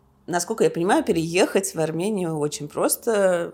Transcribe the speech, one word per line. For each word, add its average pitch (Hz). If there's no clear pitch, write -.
Насколько 196
я 160
понимаю, 202
переехать 175
в 160
Армению 165
очень 147
просто, 190